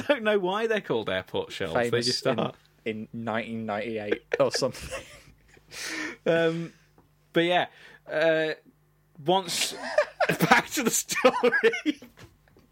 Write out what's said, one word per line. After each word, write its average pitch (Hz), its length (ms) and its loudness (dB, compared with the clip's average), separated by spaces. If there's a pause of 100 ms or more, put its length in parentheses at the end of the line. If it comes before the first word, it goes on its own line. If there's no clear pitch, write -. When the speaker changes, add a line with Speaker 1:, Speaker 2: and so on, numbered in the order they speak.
Speaker 1:
don't 277 160 2
know 214 160 2
why 196 280 -2
they're 214 140 0
called 110 280 -2
airport 92 420 -4
shelves. - 240 -4
They 120 160 2
Speaker 2:
famous 120 160 0
Speaker 1:
just - 180 -2
Speaker 2:
in, 123 140 0
Speaker 1:
are. 117 140 -2 (320)
Speaker 2:
in 110 280 -6
nineteen 113 540 -6
ninety-eight 107 560 -4 (160)
or 131 120 4
something. - 380 -4 (100)
<laughs> - 1300 -12
Speaker 1:
Um, 165 460 0 (640)
but 165 100 4
yeah, 170 220 2 (440)
uh, 156 420 2 (760)
once, 180 480 0 (320)
<laughs> - 220 -4 (220)
back 240 220 4
to 294 120 -2
the 220 80 0
story. - 1080 2 (720)